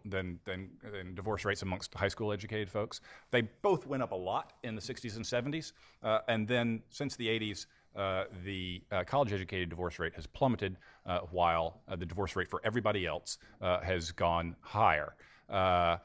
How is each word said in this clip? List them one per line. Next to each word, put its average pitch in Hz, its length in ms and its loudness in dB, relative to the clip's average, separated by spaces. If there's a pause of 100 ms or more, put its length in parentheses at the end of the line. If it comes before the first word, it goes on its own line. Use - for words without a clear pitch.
than, 92 380 -4
than, 95 280 -8 (200)
than 92 220 -10
divorce 98 320 -4
rates 101 160 0
amongst 92 320 -4
high 101 140 2
school 104 260 -2
educated 104 340 -4
folks. 107 320 -4 (300)
They 123 120 4
both 180 440 2
went 131 160 -2
up 95 100 -2
a 98 40 -2
lot 95 380 -2 (100)
in 117 100 -6
the 107 80 -6
sixties 113 360 -8
and 113 80 -6
seventies, 143 480 -2 (280)
uh, 110 260 4
and 110 200 2
then 117 420 2
since - 260 -4
the 113 140 0
eighties, 110 360 -2 (300)
uh, 98 300 0 (200)
the, 92 460 -4
uh, 92 140 2
college-educated 98 640 0
divorce 85 280 -4
rate 82 160 -2
has - 140 -12
plummeted, 101 500 0 (300)
uh, 90 140 2 (100)
while, 85 580 2
uh, 98 60 -4
the 90 100 -4
divorce 90 300 -4
rate 90 120 0
for 90 160 -4
everybody 107 440 2
else, - 320 -6 (200)
uh, 90 220 2
has 85 300 0
gone 85 500 2
higher. 85 540 2 (340)
Uh, 90 560 4